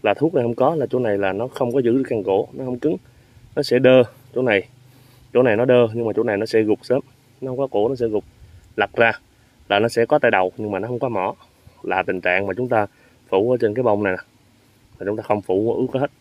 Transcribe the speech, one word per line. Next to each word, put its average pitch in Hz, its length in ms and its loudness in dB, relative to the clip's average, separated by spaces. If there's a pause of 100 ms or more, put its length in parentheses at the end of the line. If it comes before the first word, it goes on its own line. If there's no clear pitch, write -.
Là 101 120 2
thuốc 160 200 0
này 127 100 2
không 117 100 -2
có, 143 200 2
là 135 160 -2
chỗ 131 80 -2
này 107 200 0
là 98 140 0
nó 113 160 -4
không 123 240 -4
có 135 80 2
giữ 117 160 2
được 135 120 0
cái 110 180 -4
cổ, 98 260 0
nó 135 120 -12
không 123 140 -8
cứng. 160 180 -2 (600)
Nó 151 60 -2
sẽ 123 160 0
đơ 131 240 6 (320)
chỗ 123 80 -2
này. 104 260 0 (640)
Chỗ 120 100 4
này 113 140 2
nó 120 80 0
đơ, 123 300 4
nhưng 117 120 -4
mà 104 100 -2
chỗ 110 60 0
này 110 140 0
nó 107 100 -2
sẽ 110 160 2
gục 107 200 0
sớm. 131 180 -2 (400)
Nó 131 100 -8
không 127 80 -8
có 139 80 -2
cổ, 120 220 0
nó 135 60 -2
sẽ 117 140 -2
gục, 107 160 -2 (520)
lật 101 200 -2
ra 117 160 4 (560)
là 101 100 4
nó 113 100 2
sẽ 117 180 0
có 151 120 2
tay 123 120 4
đầu, 92 260 0
nhưng 107 140 -8
mà 98 80 -4
nó 110 100 -6
không 123 100 -6
có 127 100 -4
mỏ. 104 260 -4 (480)
Là 92 200 -2
tình 92 180 -4
trạng 92 260 -2
mà 95 100 -6
chúng 123 120 -6
ta 110 180 0 (420)
phủ 101 220 2
ở 127 100 2
trên 107 140 0
cái 127 80 -2
bông 104 200 0
này 95 100 0
nè, 90 100 -8 (760)
là 95 80 -8
chúng 104 100 -4
ta 113 60 -10
không 104 200 -2
phủ 107 500 0
ướt 131 80 -4
hết. 143 100 -2 (100)